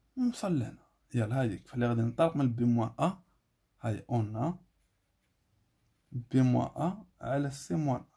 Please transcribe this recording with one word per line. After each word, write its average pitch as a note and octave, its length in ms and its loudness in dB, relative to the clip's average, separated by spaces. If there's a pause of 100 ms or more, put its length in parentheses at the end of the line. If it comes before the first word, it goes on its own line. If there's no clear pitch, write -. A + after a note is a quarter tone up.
(160)
ونوصل A3+ 420 0
لهنا. - 280 -6 (280)
يلا A#2+ 280 0
هادي G2+ 160 -2
كيف - 160 -18
اللي A#2+ 140 0
غادي A#2 140 2
ننطلق D#3+ 340 0
من C3 160 2
بي A#2+ 120 0
موان A#2 260 2 (100)
أ، F3 120 2 (680)
هاي G#2+ 300 -4
أون A2 260 0
أ، D#3+ 220 -2 (1500)
بي C3 300 0
موان B2 340 4
أ E3+ 280 -2 (160)
على C#3 300 -2
سي C#3 240 -8
موان C#3+ 260 0
أ - 40 -16 (120)